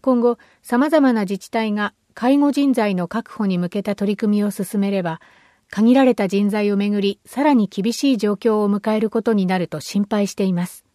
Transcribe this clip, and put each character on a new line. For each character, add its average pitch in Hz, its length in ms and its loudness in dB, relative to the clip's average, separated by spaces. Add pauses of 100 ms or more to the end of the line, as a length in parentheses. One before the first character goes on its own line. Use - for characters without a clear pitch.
今 247 200 0
後、 240 180 0 (240)
様 254 260 0
々 285 240 4
な 220 80 0
自 196 160 -4
治 - 140 -20
体 220 200 -2
が 208 220 -4 (220)
介 269 240 2
護 285 120 2
人 277 220 2
材 208 220 0
の 180 120 -2
確 226 240 -8
保 214 140 -4
に 185 140 0
向 175 100 -2
け 202 140 -6
た 202 100 -4
取 202 200 -2
り 196 40 -6
組 208 200 0
み 208 60 0
を 208 60 -2
進 202 300 -6
め 196 100 0
れ 196 140 -2
ば、 165 180 -8 (480)
限 226 240 4
ら 269 100 6
れ 247 120 4
た 202 120 -2
人 202 220 0
材 208 220 0
を 202 60 0
め 202 120 0
ぐ 208 100 -2
り、 202 260 -2
さ - 180 -4
ら 302 100 4
に 214 140 4
厳 214 260 -4
し 277 200 0
い 226 40 2
状 208 160 0
況 214 220 0
を 208 200 0
迎 208 180 -2
え 220 60 0
る 214 120 -2
こ 226 100 -2
と 226 120 0
に 196 120 2
な 185 140 0
る 170 80 -4
と 156 120 -10
心 - 300 -4
配 208 160 0
し - 80 -6
て 208 100 -2
い 190 100 0
ま 175 120 -2
す。 - 180 -14 (120)